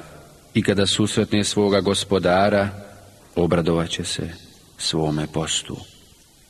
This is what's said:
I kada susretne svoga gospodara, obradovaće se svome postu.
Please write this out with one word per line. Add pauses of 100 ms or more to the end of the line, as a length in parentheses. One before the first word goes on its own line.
(540)
I
kada
susretne
svoga
gospodara, (680)
obradovaće
se (480)
svome
postu. (720)